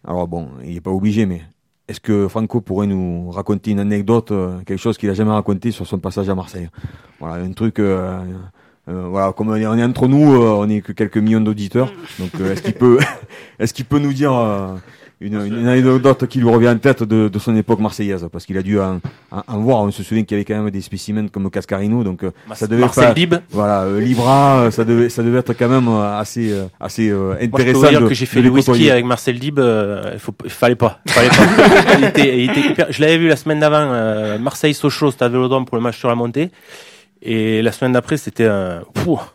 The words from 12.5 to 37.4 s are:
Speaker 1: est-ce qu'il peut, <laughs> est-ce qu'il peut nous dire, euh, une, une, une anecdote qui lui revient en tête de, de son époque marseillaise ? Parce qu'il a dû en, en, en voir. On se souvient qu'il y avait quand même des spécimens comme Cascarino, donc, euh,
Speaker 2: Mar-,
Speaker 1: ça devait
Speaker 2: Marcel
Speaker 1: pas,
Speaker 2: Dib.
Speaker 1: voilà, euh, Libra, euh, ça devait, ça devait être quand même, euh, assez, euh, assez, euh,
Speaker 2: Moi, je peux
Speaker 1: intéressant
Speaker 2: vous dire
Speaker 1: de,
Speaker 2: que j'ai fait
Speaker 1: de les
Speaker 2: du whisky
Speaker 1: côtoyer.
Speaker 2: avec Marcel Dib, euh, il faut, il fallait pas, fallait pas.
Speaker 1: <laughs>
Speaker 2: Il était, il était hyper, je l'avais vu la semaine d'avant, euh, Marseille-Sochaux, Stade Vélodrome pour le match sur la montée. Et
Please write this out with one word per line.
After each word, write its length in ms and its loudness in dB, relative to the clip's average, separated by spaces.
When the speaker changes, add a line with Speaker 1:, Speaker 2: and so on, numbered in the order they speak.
Speaker 1:
est-ce 100 -6
qu'il 120 -4
peut, 260 4
<laughs> 300 -20
est-ce 160 -4
qu'il 100 -10
peut 140 -2
nous 140 0
dire, 200 0
euh, 440 -2
une, 200 -8
une, 200 -6
une 80 0
anecdote 580 4
qui 140 -4
lui 100 4
revient 180 6
en 80 4
tête 260 2
de, 260 2
de 100 -4
son 180 -2
époque 220 0
marseillaise ? 520 -4
Parce 140 -14
qu'il 140 -6
a 40 -4
dû 160 0
en, 220 -2
en, 160 -10
en 140 -8
voir. 200 2
On 100 0
se 120 -10
souvient 220 -2
qu'il 120 -4
y 40 0
avait 40 -6
quand 160 -6
même 100 -4
des 120 -8
spécimens 460 -8
comme 220 -6
Cascarino, 540 -4
donc, 200 -6
euh, 80 -6
Speaker 2:
Mar-, 120 -16
Speaker 1:
ça 80 -4
devait 160 2
Speaker 2:
Marcel 240 4
Speaker 1:
pas, 80 6
Speaker 2:
Dib. 200 2
Speaker 1:
voilà, 340 0
euh, 160 -2
Libra, 640 4
euh, 60 4
ça 140 -2
devait, 240 2
ça 140 -4
devait 160 2
être 160 -4
quand 140 0
même, 200 2
euh, 300 0
assez, 340 -6
euh, 140 -4
assez, 300 -2
euh, 200 -2
Speaker 2:
Moi, 120 -4
je 60 -2
peux 100 -4
Speaker 1:
intéressant 240 4
Speaker 2:
vous 80 6
dire 140 6
Speaker 1:
de, 60 4
Speaker 2:
que 60 2
j'ai 120 -4
fait 140 0
Speaker 1:
de 20 4
les 80 8
Speaker 2:
du 60 0
whisky 160 4
Speaker 1:
côtoyer. 180 6
Speaker 2:
avec 160 2
Marcel 320 -2
Dib, 220 -4
euh, 520 0
il 60 -12
faut, 160 -12
il 60 -12
fallait 240 2
pas, 340 -2
fallait 220 4
pas. 640 6
Speaker 1:
<laughs> 40 4
Speaker 2:
Il 60 4
était, 400 2
il 60 0
était 180 0
hyper, 240 0
je 80 -8
l'avais 160 4
vu 120 2
la 80 4
semaine 240 -2
d'avant, 180 4
euh, 460 -2
Marseille-Sochaux, 760 0
Stade 200 0
Vélodrome 320 0
pour 140 -4
le 40 -2
match 140 -4
sur 120 -4
la 80 0
montée. 340 -4
Et 400 0